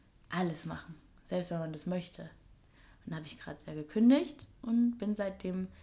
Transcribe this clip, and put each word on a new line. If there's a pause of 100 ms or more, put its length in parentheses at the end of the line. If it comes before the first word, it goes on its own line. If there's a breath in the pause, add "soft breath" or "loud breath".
(300 soft breath)
alles
machen, (300)
selbst
wenn
man
das
möchte.
Und
dann
hab
ich
Grazia
gekündigt (160)
und
bin
seitdem (160 loud breath)